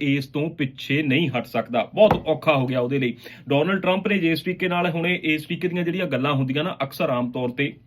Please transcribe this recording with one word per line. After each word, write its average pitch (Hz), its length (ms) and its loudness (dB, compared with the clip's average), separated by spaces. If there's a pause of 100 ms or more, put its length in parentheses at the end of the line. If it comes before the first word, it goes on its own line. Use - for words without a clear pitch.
ਇਸ 139 260 0
ਤੋਂ 147 240 -4
ਪਿੱਛੇ 139 520 -4
ਨਹੀਂ 151 260 2
ਹਟ 120 180 -4
ਸਕਦਾ। 117 480 -2
ਬਹੁਤ 202 200 8
ਔਖਾ 156 420 2
ਹੋ 131 100 2
ਗਿਆ 127 140 0
ਉਹਦੇ 127 180 0
ਲਈ। 120 160 0 (340)
ਡੋਨਲਡ 165 340 2
ਟਰੰਪ 185 260 0
ਨੇ 202 100 2
ਜਿਸ 165 240 0
ਤਰੀਕੇ 185 260 -2
ਨਾਲ 175 220 0
ਹੁਣੇ 170 320 0
ਇਸ 156 200 0
ਤਰੀਕੇ 175 260 -4
ਦੀਆਂ 175 160 -2
ਜਿਹੜੀਆਂ 175 220 -2
ਗੱਲਾਂ 139 260 0
ਹੁੰਦੀਆਂ 135 320 0
ਨਾ, 139 180 -4
ਅਕਸਰ 143 280 -2
ਆਮ 123 200 0
ਤੌਰ 127 180 -2
ਤੇ 143 240 -2 (140)